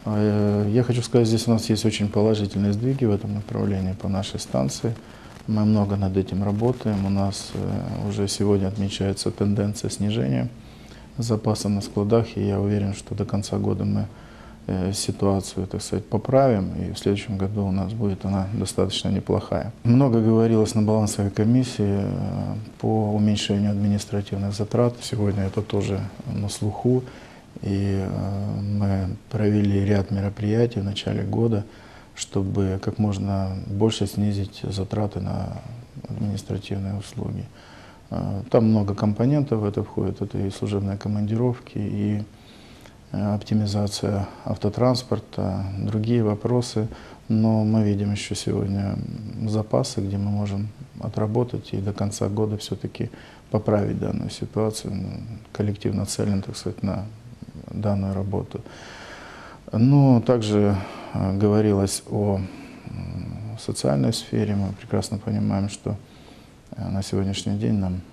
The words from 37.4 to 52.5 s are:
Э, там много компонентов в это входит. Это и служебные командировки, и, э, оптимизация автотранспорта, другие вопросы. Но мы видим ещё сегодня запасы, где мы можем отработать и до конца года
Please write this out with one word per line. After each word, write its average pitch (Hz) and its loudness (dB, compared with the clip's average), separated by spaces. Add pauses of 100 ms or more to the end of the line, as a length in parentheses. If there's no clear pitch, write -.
Э, 95 -4
там 117 6
много 104 4
компонентов 117 2
в 107 -2
это 101 -2
входит. 98 -4
Это 101 -6
и 98 -2
служебные 101 -2
командировки, 107 -2
и, 104 -2 (880)
э, 101 -2
оптимизация 104 0 (180)
автотранспорта, 107 0 (140)
другие 107 2
вопросы. 110 0 (400)
Но 110 4
мы 110 4
видим 101 2
ещё - -4
сегодня 101 -2 (500)
запасы, 107 0
где 98 -2
мы 101 0
можем 101 -2 (320)
отработать 107 -2
и 104 -2
до 101 -2
конца 104 -2
года 107 0